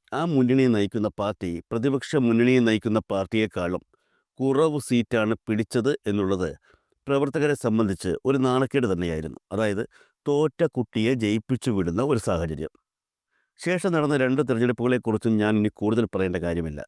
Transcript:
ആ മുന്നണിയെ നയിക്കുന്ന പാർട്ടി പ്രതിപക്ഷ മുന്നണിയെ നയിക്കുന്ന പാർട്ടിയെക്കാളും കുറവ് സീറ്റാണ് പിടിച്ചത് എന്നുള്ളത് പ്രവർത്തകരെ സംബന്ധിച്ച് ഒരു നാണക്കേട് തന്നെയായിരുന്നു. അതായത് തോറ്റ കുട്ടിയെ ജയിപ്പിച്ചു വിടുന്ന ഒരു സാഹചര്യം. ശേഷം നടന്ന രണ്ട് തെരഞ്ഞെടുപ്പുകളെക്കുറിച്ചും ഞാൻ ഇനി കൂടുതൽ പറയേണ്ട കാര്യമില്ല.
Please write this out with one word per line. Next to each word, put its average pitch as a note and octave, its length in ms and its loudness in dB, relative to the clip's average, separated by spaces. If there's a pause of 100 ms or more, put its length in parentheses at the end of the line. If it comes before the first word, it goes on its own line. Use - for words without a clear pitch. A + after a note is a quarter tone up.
(140)
ആ C#3 120 -4
മുന്നണിയെ C3 420 4
നയിക്കുന്ന G#2+ 500 0
പാർട്ടി G2+ 420 -4
പ്രതിപക്ഷ B2+ 560 -4
മുന്നണിയെ B2 440 4
നയിക്കുന്ന A2 400 2 (100)
പാർട്ടിയെക്കാളും F#2+ 720 -2 (580)
കുറവ് C#3+ 400 0
സീറ്റാണ് A2+ 560 0
പിടിച്ചത് A2+ 580 -2 (140)
എന്നുള്ളത് G2 420 0 (580)
പ്രവർത്തകരെ C#3+ 480 0
സംബന്ധിച്ച് G#2+ 560 0 (140)
ഒരു C3+ 120 2
നാണക്കേട് C3 500 0
തന്നെയായിരുന്നു. E2+ 520 -4 (120)
അതായത് G#2 320 0 (420)
തോറ്റ D3 400 0
കുട്ടിയെ A#2+ 480 0
ജയിപ്പിച്ചു A2+ 580 -2
വിടുന്ന F#2 300 0
ഒരു C3+ 180 0
സാഹചര്യം. D#2+ 520 -4 (880)
ശേഷം F3+ 340 -2
നടന്ന D3+ 240 2
രണ്ട് C3 240 2
തെരഞ്ഞെടുപ്പുകളെക്കുറിച്ചും A#2+ 960 0
ഞാൻ G#2+ 200 2
ഇനി G#2 160 2
കൂടുതൽ A2 320 0
പറയേണ്ട F#2+ 300 -2
കാര്യമില്ല. E2 520 -4